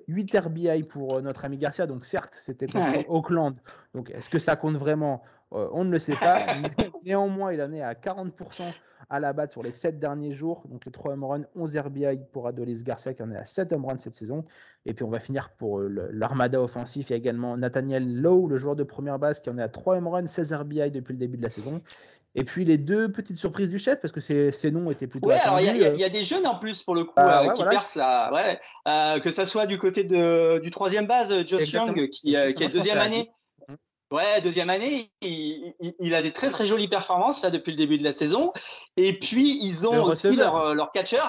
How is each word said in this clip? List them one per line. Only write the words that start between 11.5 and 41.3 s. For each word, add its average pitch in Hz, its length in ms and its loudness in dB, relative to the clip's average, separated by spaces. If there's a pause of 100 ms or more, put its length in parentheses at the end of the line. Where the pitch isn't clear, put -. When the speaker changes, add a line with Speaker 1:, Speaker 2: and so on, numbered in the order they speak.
Speaker 1:
onze 160 220 -4
R 139 140 -4
B 139 80 -10
I 139 200 0 (140)
pour 120 160 -6
Adolis 120 340 -6
Garcia, 127 320 -6
qui 117 80 -12
en 113 80 -8
est 104 60 -8
à - 80 -10
sept 185 280 -4
home 139 120 -2
runs 135 140 -6
cette - 180 -14
saison. 135 280 -8 (420)
Et 110 80 -4
puis 127 100 -6
on 110 60 -4
va 113 100 -4
finir 135 300 -6
pour, 104 300 -4
euh, 101 80 -2
le, 98 220 -4
l'armada 123 500 0
offensif. 123 480 -6
Il 131 40 -2
y - 20 -2
a - 20 0
également 120 400 -2
Nathaniel 127 640 -2
Lowe, 180 280 6
le 135 100 0
joueur 143 160 -2
de 147 80 -2
première 139 360 -6
base, 147 220 0
qui - 100 -8
en 123 80 -6
est 120 40 -4
à 113 60 -4
trois 185 280 0
home 175 120 -2
runs, 175 180 -2
seize 160 260 -4
R 147 120 -6
B 147 100 -10
I 147 160 0
depuis 135 220 -8
le 127 60 -8
début 123 180 -6
de 120 80 -8
la 110 60 -4
saison. 135 300 -10 (540)
Et 131 100 -2
puis 180 200 -4
les 160 120 6
deux 202 340 2
petites 196 280 -8
surprises 190 320 -2
du 196 80 -4
chef, 262 220 0
parce - 120 -6
que 151 80 -8
ces, 143 300 2
ces 147 220 -2
noms 170 180 -2
étaient 135 160 -6
plutôt 135 220 -4
Speaker 2:
Ouais, 285 100 8
alors 196 220 4
il 196 60 6
y - 20 6
a, - 20 4
Speaker 1:
attendus, 233 100 4
Speaker 2:
il 180 40 8
y - 20 8
a, 151 60 6
Speaker 1:
euh. - 20 2
Speaker 2:
il 170 60 -2
y 190 40 2
a 190 60 2
des 208 140 -2
jeunes 349 220 0
en 220 120 0
plus 214 240 -8
pour 180 140 -2
le 170 80 2
coup, 165 120 -16
Speaker 1:
Bah, 143 260 8
Speaker 2:
euh, 180 40 6
Speaker 1:
ouais, - 60 4
Speaker 2:
qui - 100 0
Speaker 1:
voilà. 202 160 4
Speaker 2:
percent 160 220 -4
là, 127 340 2
ouais. 175 240 2 (300)
Euh, 151 320 2
que 170 100 0
ça 180 160 0
soit 214 200 0
du 196 120 -2
côté 190 260 0
de, 170 540 4
du 165 120 -4
troisième 202 360 0
base, 226 240 2
euh, 180 160 2
Josh 180 140 2
Speaker 1:
Exactement. 214 360 0
Speaker 2:
Young, 139 140 0
qui, 143 260 0
euh, 135 160 4
qui 143 100 0
est 156 40 2
Speaker 1:
Exactement, - 20 0
je 139 60 -6
Speaker 2:
deuxième 190 220 2
Speaker 1:
pensais 208 80 4
à - 20 0
Speaker 2:
année. 226 160 0 (460)
Speaker 1:
lui. 143 80 -16 (360)
Speaker 2:
Ouais, 202 280 4
deuxième 175 300 0
année, 233 400 -2 (120)
il, 160 580 -6
il, 170 180 -8
il 170 160 0
a 160 80 4
des 160 80 -2
très, 269 180 -2
très 233 160 -2
jolies 208 220 2
performances 190 560 0
là 185 80 2
depuis 170 220 -4
le 156 40 -6
début 151 200 2
de 147 80 0
la 147 80 2
saison. 226 400 0 (440)
Et 196 220 4
puis 269 460 2
ils 180 240 2
ont 240 60 4
Speaker 1:
Le 233 60 6
Speaker 2:
aussi 175 280 4
Speaker 1:
receveur. 220 240 6
Speaker 2:
leur, 165 40 2
euh, 151 180 2
leur 151 180 0
catcher, 208 240 0 (120)